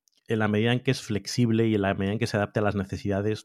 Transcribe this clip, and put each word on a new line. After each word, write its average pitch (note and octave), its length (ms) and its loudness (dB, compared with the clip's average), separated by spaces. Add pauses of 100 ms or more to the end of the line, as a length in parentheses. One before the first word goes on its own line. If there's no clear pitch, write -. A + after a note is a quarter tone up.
(280)
en A2+ 100 0
la G#2+ 100 2
medida A2 240 2
en B2 80 0
que - 120 -2
es - 100 -4
flexible A2+ 680 0
y A2 80 2
en G2+ 60 2
la F#2+ 120 2
medida G2 200 -2
en A2+ 40 -4
que A2+ 80 0
se A2 120 -4
adapte G#2 220 0
a - 20 0
las G2+ 140 0
necesidades G2+ 680 -2